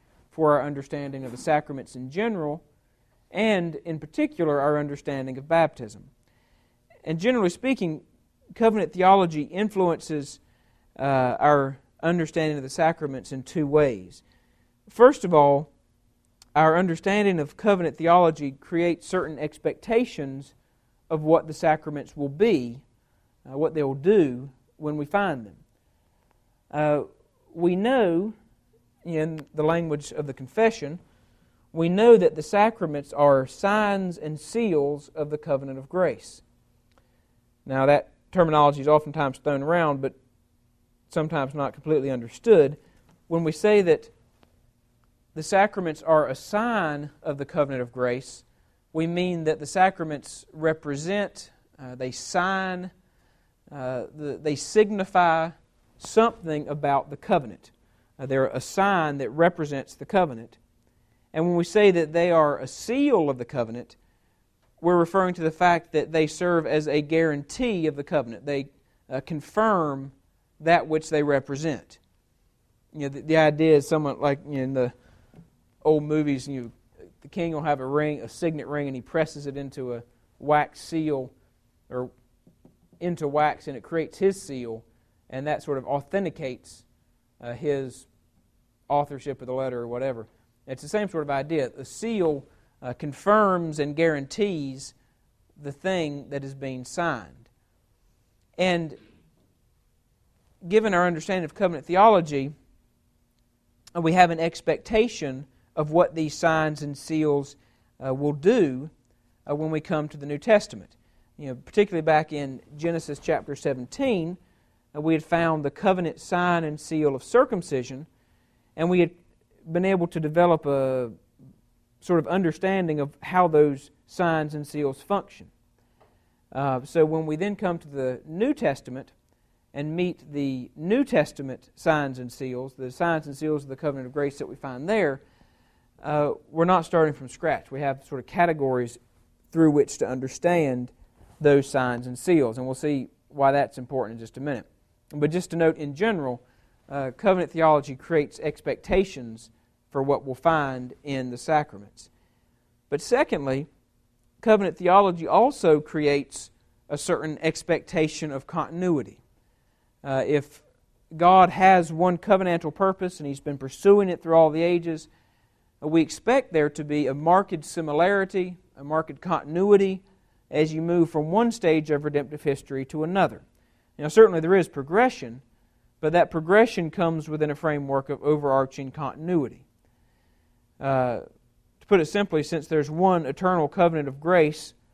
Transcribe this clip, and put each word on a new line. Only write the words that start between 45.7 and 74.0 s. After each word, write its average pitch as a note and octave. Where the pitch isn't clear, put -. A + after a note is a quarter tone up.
are D#3
a B2+
sign F#3
of D3
the C#3
covenant C#3
of A#2+
grace, B2+
we E3
mean F3
that D#3
the D3
sacraments E3+
represent, D#3+
uh, B2+
they C3
sign, F#3
uh, C3
the, D3
they D3+
signify F3+
something E3
about C#3+
the C#3+
covenant. C#3
Uh, C3+
they're C3+
a B2+
sign F3
that B2+
represents D#3
the -
covenant. C3+
And D#3+
when F3
we E3+
say G#3
that D#3+
they F3
are D3+
a B2+
seal A#3+
of C3
the A#2+
covenant, A#2+
we're F3
referring F3+
to F3
the D#3+
fact E3+
that D#3
they D#3+
serve E3+
as D3+
a D3
guarantee D#3+
of C#3+
the C#3+
covenant. A#2+
They, C#3
uh, C3
confirm D#3
that D#3
which D#3
they D3+
represent. C#3
You D3+
know, C#3
the, C#3
the D#3+
idea D#3
is C#3+
someone D3+